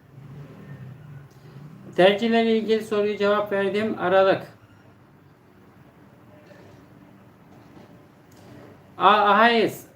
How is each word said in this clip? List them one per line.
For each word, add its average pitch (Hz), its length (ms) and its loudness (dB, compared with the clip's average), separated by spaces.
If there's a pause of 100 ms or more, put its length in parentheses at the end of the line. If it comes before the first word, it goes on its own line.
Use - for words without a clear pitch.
(2000)
Tercihlerle 226 640 4
ilgili 214 260 -2
soruyu 208 340 -2
cevap 208 340 0
verdim. 196 480 -2
Aralık. 185 480 2 (4000)
A-, 202 340 4
ahais. 220 540 2 (100)